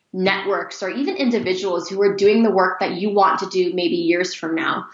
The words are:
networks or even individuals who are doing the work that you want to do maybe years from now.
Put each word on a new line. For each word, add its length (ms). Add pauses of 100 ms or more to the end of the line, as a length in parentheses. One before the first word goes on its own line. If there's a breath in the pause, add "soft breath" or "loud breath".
(140)
networks 680
or 80
even 280
individuals 720
who 120
are 140
doing 280
the 80
work 280
that 140
you 160
want 300
to 80
do 260
maybe 240
years 360
from 220
now. 380